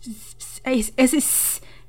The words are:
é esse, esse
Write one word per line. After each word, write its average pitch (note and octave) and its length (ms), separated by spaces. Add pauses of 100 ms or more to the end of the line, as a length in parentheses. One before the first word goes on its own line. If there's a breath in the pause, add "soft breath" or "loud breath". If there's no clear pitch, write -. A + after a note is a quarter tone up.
(640)
é C4 120
esse, G#3+ 220
esse - 640 (280 soft breath)